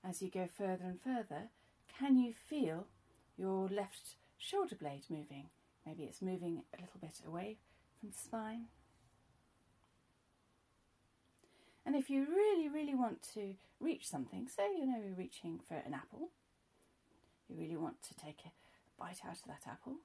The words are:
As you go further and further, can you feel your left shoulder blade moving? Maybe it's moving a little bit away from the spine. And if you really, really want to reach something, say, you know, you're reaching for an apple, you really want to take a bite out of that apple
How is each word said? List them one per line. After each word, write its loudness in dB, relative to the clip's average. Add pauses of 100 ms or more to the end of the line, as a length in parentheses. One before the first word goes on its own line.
As -4
you -2
go -2
further 0
and -4
further, -2 (500)
can 10
you 6
feel 0 (500)
your 2
left -4 (220)
shoulder 0
blade -6
moving? -6 (400)
Maybe -6
it's -8
moving -2 (140)
a -12
little -14
bit -12
away -6 (420)
from -12
the -12
spine. -4 (3250)
And 4
if 4
you 6
really, 8
really 0
want 2 (140)
to -4 (240)
reach 0
something, -4
say, 2
you 2
know, 4
you're -4
reaching -6
for -8
an -4
apple, -8 (1160)
you -12
really -4
want -4
to -14
take -14
a -16 (500)
bite -10
out -8
of -16
that -14
apple -10